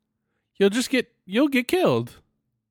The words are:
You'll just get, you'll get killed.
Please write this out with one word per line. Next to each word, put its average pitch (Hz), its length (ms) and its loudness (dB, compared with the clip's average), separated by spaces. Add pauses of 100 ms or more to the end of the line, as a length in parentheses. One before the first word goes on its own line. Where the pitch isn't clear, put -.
(560)
You'll 196 140 2
just 233 200 -4
get, 247 200 -2 (160)
you'll 233 220 0
get 247 180 -2
killed. 151 540 -2 (500)